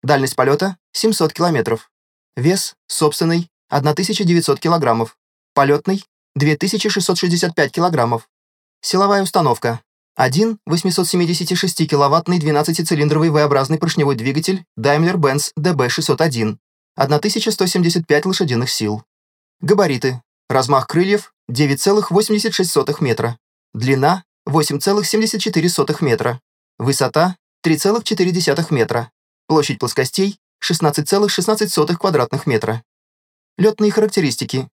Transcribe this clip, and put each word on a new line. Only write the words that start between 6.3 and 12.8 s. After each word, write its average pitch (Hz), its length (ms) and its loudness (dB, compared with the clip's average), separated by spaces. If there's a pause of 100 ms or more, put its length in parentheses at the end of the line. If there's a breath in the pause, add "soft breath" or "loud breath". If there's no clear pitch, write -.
две 147 200 2
тысячи 196 320 -2
шестьсот 190 300 0
шестьдесят 175 380 0
пять 143 160 0
килограммов. 127 560 0 (540)
Силовая 202 420 2
установка. 123 560 0 (340)
Один 185 520 0
восьмисот 170 420 0
семидесяти 175 460 -2
шести 170 340 -2
киловаттный 156 500 2
двенадцатицилиндровый 156 920 0